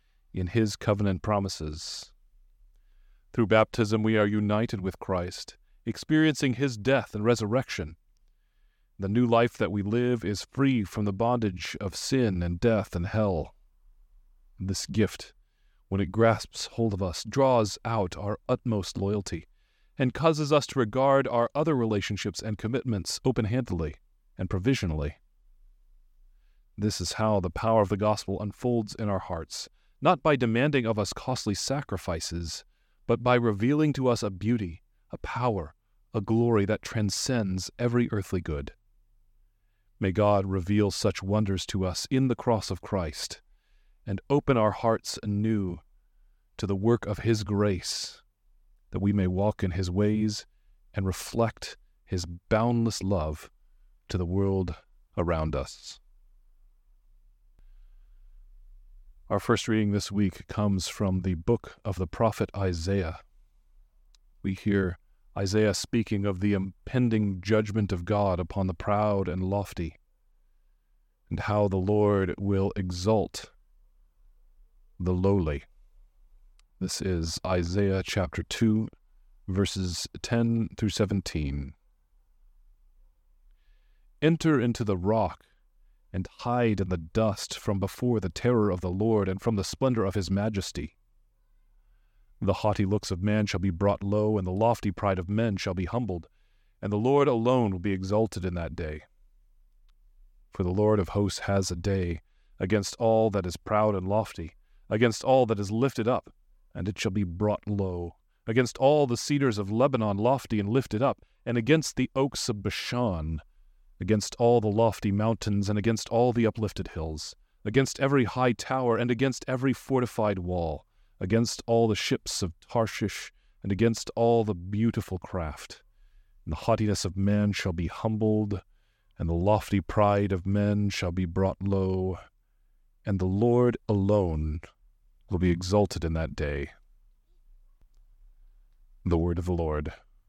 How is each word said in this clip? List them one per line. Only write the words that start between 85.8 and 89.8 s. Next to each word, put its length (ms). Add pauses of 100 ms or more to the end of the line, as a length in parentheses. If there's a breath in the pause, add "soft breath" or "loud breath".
and 160 (100)
hide 420
in 100
the 60
dust 640
from 220
before 400
the 100
terror 400
of 120
the 80
Lord 380
and 140
from 140
the 80
splendor 400